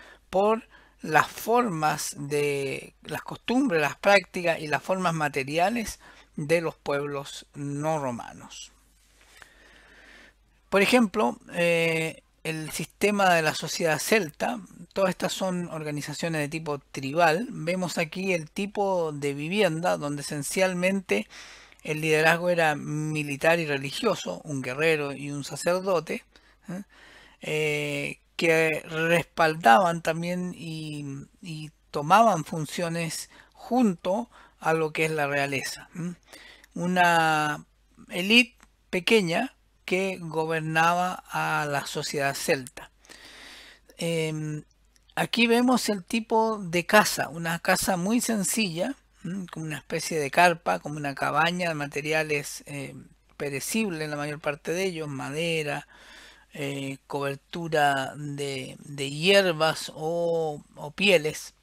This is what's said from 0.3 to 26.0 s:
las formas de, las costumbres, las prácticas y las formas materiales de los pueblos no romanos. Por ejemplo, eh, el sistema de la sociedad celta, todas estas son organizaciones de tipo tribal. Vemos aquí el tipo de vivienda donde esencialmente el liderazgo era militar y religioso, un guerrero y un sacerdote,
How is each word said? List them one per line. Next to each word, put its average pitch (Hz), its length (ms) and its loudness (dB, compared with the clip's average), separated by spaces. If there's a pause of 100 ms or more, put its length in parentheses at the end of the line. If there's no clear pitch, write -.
las 156 260 2
formas 165 920 -2
de, 143 840 -4
las - 200 -10
costumbres, 214 580 0
las 139 160 -2
prácticas 185 640 2
y 156 80 -8
las 139 140 -2
formas 185 320 0
materiales 156 840 -2 (380)
de 165 240 0
los 160 160 -6
pueblos 143 800 -6
no 147 440 -4
romanos. - 720 -10 (2000)
Por 196 140 4
ejemplo, 226 560 4 (160)
eh, 165 680 0 (240)
el 156 280 -6
sistema 202 600 2
de 165 80 6
la 156 140 2
sociedad 156 440 0
celta, - 600 0 (320)
todas 196 160 2
estas 180 240 -2
son 180 380 -4
organizaciones 151 720 -4
de 143 60 -4
tipo 156 300 -6
tribal. 156 720 2
Vemos 170 460 -4
aquí 180 380 -2
el 156 160 -6
tipo 196 640 -2
de 143 200 -4
vivienda 170 640 0
donde 147 240 -6
esencialmente 185 1040 0 (580)
el 156 180 -4
liderazgo 160 480 4
era 165 240 4
militar 151 840 0
y 160 60 -2
religioso, 151 800 -2
un 143 160 -4
guerrero 143 540 0
y 143 160 -8
un 143 120 -6
sacerdote, 175 800 -2 (460)